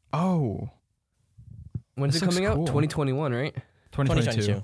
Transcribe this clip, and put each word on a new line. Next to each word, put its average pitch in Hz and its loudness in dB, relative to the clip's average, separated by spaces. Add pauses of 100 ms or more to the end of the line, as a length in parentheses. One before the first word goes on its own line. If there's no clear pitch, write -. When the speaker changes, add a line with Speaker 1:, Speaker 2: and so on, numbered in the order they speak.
(120)
Speaker 1:
Oh. 156 0 (1300)
Speaker 2:
When's 139 0
Speaker 1:
This - 0
Speaker 2:
it 190 2
Speaker 1:
looks 175 2
Speaker 2:
coming 190 2
out? 220 2
Speaker 1:
cool. 160 0
Speaker 2:
Twenty 151 2
twenty-one, 139 -2
right? 139 -4 (360)
Speaker 1:
Twenty 135 0
twenty-two. 120 2
Speaker 3:
Twenty 110 0 (180)